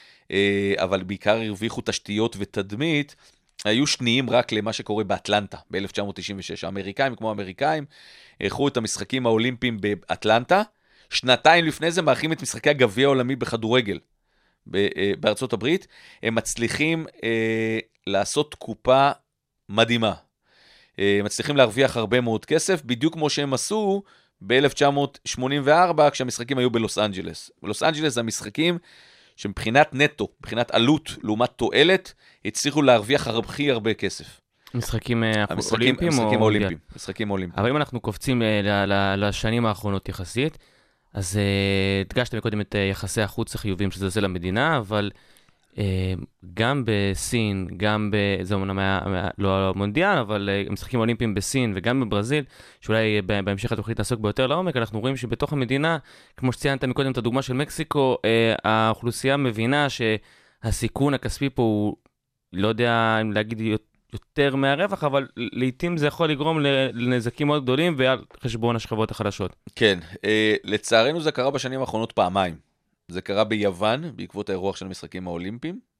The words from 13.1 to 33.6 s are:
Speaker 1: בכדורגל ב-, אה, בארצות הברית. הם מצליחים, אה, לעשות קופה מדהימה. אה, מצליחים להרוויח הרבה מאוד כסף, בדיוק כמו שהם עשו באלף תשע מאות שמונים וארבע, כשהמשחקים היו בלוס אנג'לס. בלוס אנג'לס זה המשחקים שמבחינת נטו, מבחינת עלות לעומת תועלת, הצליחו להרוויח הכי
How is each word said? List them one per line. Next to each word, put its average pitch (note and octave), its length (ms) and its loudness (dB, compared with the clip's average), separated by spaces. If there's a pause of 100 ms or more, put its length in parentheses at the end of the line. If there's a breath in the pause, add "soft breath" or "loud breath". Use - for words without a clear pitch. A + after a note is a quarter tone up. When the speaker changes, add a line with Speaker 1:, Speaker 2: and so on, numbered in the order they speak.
Speaker 1:
בכדורגל A2+ 640 0 (680)
ב-, - 80 -6
אה, G2+ 440 2
בארצות A2 340 0
הברית. B2+ 340 -2 (360 soft breath)
הם A2+ 120 0
מצליחים, D3+ 680 -2 (180)
אה, A2+ 560 0 (280)
לעשות G2 480 0
קופה C3 540 4 (600)
מדהימה. A2+ 440 2 (880 soft breath)
אה, G2+ 240 4
מצליחים B2+ 340 -2
להרוויח B2+ 400 4
הרבה A2+ 240 2
מאוד A2+ 240 0
כסף, D#3+ 400 0
בדיוק B2 280 -2
כמו D#3 160 -2
שהם C#3+ 240 -2
עשו G3+ 500 0 (380 soft breath)
באלף B2+ 320 4
תשע C#3+ 160 4
מאות C#3+ 360 -2
שמונים C#3 400 -2
וארבע, D#3 440 6
כשהמשחקים B2+ 480 -4
היו B2+ 120 4
בלוס A2+ 280 0
אנג'לס. F#2+ 540 -4 (120)
בלוס G2+ 200 -4
אנג'לס D3+ 300 0
זה A#2+ 60 -2
המשחקים B2+ 580 -2 (580 soft breath)
שמבחינת A2+ 580 2
נטו, C3 340 0 (120)
מבחינת A#2 320 -4
עלות C#3+ 380 2 (140)
לעומת G#2+ 320 0
תועלת, D#3+ 580 2 (320 soft breath)
הצליחו C#3+ 360 0
להרוויח B2+ 460 4
הכי A#2 440 -2